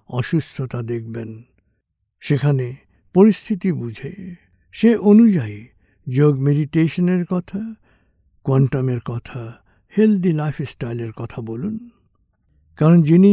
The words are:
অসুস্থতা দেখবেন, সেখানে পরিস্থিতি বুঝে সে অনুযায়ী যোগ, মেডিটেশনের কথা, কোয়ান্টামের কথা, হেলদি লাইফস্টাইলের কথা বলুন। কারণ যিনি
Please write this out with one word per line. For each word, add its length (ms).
অসুস্থতা 760
দেখবেন, 460
সেখানে 440
পরিস্থিতি 560
বুঝে 420
সে 220
অনুযায়ী 600
যোগ, 320
মেডিটেশনের 840
কথা, 360
কোয়ান্টামের 600
কথা, 360
হেলদি 400
লাইফস্টাইলের 800
কথা 300
বলুন। 340
কারণ 220
যিনি 320